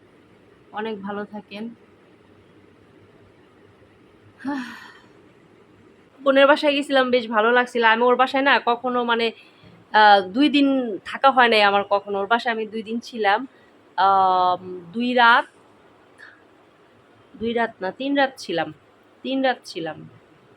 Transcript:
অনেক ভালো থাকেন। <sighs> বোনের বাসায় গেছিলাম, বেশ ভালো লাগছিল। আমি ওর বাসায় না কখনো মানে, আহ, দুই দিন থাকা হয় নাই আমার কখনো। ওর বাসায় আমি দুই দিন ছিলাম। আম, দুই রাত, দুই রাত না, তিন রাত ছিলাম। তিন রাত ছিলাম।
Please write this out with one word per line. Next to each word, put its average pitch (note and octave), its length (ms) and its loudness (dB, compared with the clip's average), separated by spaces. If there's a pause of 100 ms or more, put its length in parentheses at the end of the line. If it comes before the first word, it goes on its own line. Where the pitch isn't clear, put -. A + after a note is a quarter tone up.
(720)
অনেক G#3+ 300 -8
ভালো G3+ 240 -10
থাকেন। G#3 440 -14 (2750)
<sighs> - 1800 -18
বোনের C#4 240 4
বাসায় D4 260 2
গেছিলাম, C4+ 380 0
বেশ B3 160 0
ভালো A3+ 240 0
লাগছিল। B3 320 0
আমি A3+ 200 2
ওর B3 120 2
বাসায় C4 280 0
না C4 220 2
কখনো B3 380 -2
মানে, A#3 280 -2 (640)
আহ, G3+ 340 6
দুই B3+ 220 0
দিন C4 480 0
থাকা - 340 0
হয় B3 160 4
নাই A3 140 4
আমার G3+ 280 4
কখনো। G3+ 300 -2
ওর G3 80 -4
বাসায় A#3 280 -2
আমি A3 120 -6
দুই G#3+ 160 -10
দিন A3 160 -10
ছিলাম। A3+ 480 -2 (480)
আম, F#3 1000 0
দুই A#3+ 200 -4
রাত, A#3+ 320 4 (1900)
দুই A3+ 160 -6
রাত A3+ 280 -4
না, F#3 100 -6
তিন C4+ 260 -6
রাত C4 200 0
ছিলাম। D#3+ 360 -6 (500)
তিন C4 200 -4
রাত B3+ 200 -2
ছিলাম। D#3+ 460 -12 (480)